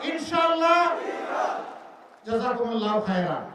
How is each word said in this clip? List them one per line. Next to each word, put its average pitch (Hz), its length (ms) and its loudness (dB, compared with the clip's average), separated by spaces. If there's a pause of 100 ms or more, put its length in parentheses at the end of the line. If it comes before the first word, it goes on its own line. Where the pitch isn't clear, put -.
(100)
ইনশাআল্লাহ। 330 680 4 (1500)
জাযাকুমুল্লাহু 226 800 0
খায়রান। 175 360 0 (120)